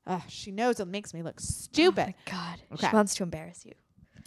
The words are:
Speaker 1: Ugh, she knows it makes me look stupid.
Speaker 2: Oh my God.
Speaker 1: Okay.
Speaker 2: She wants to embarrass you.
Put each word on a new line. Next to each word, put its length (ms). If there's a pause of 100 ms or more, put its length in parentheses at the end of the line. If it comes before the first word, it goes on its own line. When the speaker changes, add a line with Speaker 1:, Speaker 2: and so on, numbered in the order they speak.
Speaker 1:
Ugh, 220
she 220
knows 300
it 80
makes 260
me 80
look 180
stupid. 760
Speaker 2:
Oh 160
my 0
God. 260 (160)
Speaker 1:
Okay. 140
Speaker 2:
She 60
wants 220
to 60
embarrass 420
you. 80 (540)